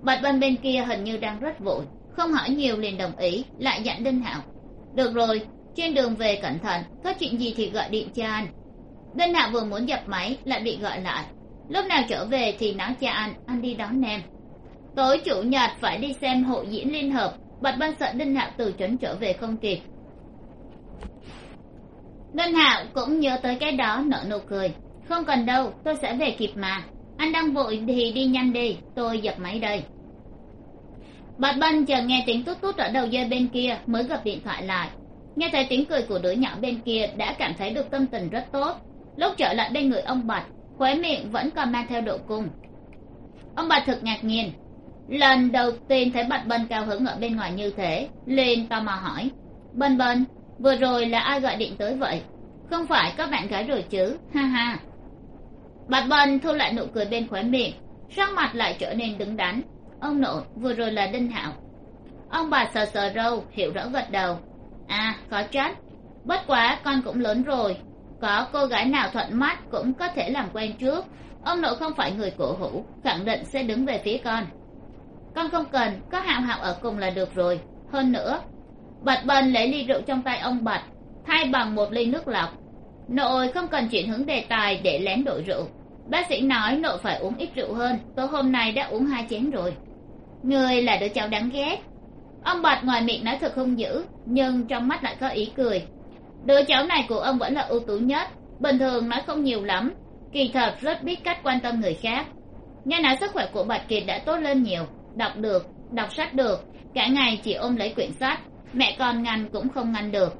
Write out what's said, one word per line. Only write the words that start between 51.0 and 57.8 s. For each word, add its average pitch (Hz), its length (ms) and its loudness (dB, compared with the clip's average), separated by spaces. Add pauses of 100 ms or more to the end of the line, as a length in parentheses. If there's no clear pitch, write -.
là 233 140 2
ai 269 200 2
gọi 254 160 2
điện 214 220 -2
tới 214 180 -2
vậy? 233 260 -2 (480)
Không 330 180 0
phải 262 300 4
có 311 140 0
bạn 202 160 -2
gái 208 160 -2
rồi 233 260 -2
chứ, 202 280 2 (160)
ha 285 80 2
ha." 240 380 2 (1080)
Bạch 247 220 4
Bân 277 300 8
thu 311 140 2
lại 269 200 2
nụ 226 100 0 (100)
cười 214 120 2
bên 226 220 0
khóe 196 160 -4
miệng, 240 300 2 (360)